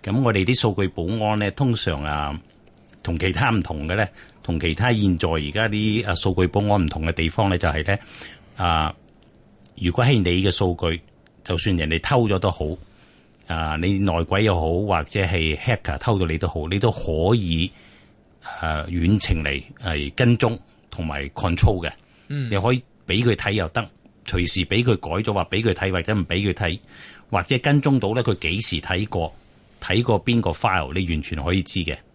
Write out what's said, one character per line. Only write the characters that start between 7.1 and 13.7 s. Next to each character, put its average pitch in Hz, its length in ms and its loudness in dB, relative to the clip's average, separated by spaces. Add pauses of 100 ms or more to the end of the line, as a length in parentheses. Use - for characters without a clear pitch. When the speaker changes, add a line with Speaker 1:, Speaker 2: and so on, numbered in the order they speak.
Speaker 1:
地 82 160 0
方 98 220 0
呢， 90 80 2
就 85 120 0
係 76 180 -2
呢， 98 100 2 (580)
啊， 80 400 0 (800)
如 87 160 0
果 120 140 2
係 135 60 6
你 92 320 4
嘅 98 80 4
數 90 280 0
據， 85 220 -2 (420)
就 - 140 -2
算 92 180 0
人 78 140 0
哋 82 120 0
偷 123 260 2
咗 101 100 2
都 92 140 0
好， - 140 -6 (840)
啊， 80 300 -4